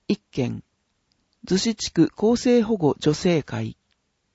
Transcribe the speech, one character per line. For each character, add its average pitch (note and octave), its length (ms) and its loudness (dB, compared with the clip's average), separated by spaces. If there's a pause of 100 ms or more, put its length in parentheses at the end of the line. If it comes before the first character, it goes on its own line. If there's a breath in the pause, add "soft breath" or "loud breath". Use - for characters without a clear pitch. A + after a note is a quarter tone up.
一 G#3 120 -2 (120)
件。 A#2 320 -4 (840)
逗 F#3 120 0
子 A3 180 -2
地 - 160 -10
区 - 180 2
公 A#3 260 0
正 A#3+ 260 2
保 G#3+ 140 -2
護 D#3 220 0
女 D3+ 160 0
性 E3 300 0
会。 A2+ 320 -8 (580)